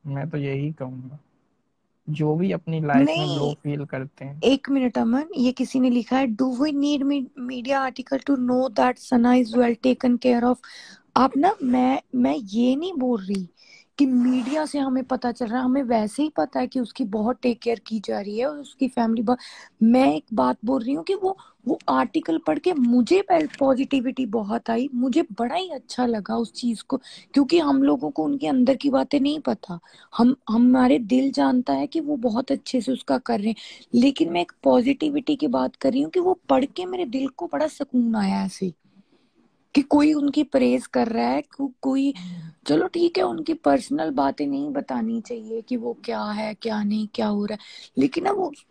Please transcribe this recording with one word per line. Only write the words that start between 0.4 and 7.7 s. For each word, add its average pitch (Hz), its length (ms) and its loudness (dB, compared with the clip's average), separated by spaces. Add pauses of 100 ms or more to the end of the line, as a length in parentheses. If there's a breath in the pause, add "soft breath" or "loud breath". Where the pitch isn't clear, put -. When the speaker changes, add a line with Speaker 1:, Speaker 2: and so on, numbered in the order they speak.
Speaker 1:
कहूँगा, 131 460 -12 (920)
जो 151 260 0
भी 185 160 0
अपनी 160 280 -4
लाइफ 147 260 4
में 311 100 0
Speaker 2:
नहीं। 147 220 -2
Speaker 1:
लो 147 160 -2
feel 147 300 -6
करते 135 400 -12
हैं। 143 200 -14
Speaker 2:
एक 269 260 2
मिनट 254 280 0
अमन, 240 260 0 (120)
ये 254 160 2
किसी 262 280 -2
ने 254 100 4
लिखा 240 260 0
है, 269 100 2
"Do 254 280 -2
we 277 160 0
need 285 320 0
me-, 269 480 -4
media 262 420 -4